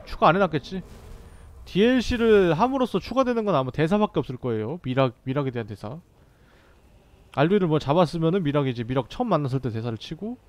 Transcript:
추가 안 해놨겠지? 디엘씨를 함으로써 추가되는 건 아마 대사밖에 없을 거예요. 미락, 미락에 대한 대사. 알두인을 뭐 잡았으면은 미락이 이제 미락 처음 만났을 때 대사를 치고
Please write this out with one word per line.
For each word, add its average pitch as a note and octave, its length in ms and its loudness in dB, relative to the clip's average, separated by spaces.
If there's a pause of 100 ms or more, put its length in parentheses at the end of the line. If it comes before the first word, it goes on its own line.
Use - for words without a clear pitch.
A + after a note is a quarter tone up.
추가 - 240 2
안 E3 80 6
해놨겠지? F#3 460 -2 (800)
디엘씨를 A3 880 4
함으로써 B3 440 0
추가되는 A#3 460 0
건 G3 100 0
아마 C3 160 0
대사밖에 F3+ 480 0
없을 C3+ 180 -4
거예요. A#2 460 -4
미락, B2+ 320 0 (100)
미락에 C3 260 -4
대한 A#2 160 -8
대사. G#2+ 320 -12 (1400)
알두인을 F3+ 340 2
뭐 D3+ 100 2
잡았으면은 E3 640 2
미락이 C#3+ 280 0
이제 A#2 140 -6
미락 B2+ 240 -2
처음 B3 200 -6
만났을 C#3+ 320 0
때 B2+ 100 -6
대사를 A2+ 260 -6
치고 G#3 400 -12 (120)